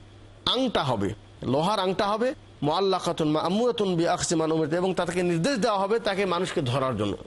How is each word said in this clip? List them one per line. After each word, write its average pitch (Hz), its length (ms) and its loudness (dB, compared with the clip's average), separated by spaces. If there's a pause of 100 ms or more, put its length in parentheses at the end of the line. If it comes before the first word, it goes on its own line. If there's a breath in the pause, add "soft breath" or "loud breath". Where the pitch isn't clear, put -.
(460)
আংটা 214 380 0
হবে, 107 300 0 (300)
লোহার 165 360 2
আংটা 190 280 0
হবে। 220 260 0 (300)
মুআল্লাকাতুন 170 680 0
মা'মুরাতুন 196 640 0
বি 165 120 2
আখসি 175 280 0
মান 160 160 2
উমিরত, 160 220 0
এবং 180 200 0
তাকে 180 300 -2
নির্দেশ 175 340 0
দেওয়া 202 220 2
হবে 196 200 0
তাকে 202 260 -2
মানুষকে 175 360 0
ধরার 131 360 -2
জন্য, 101 300 -2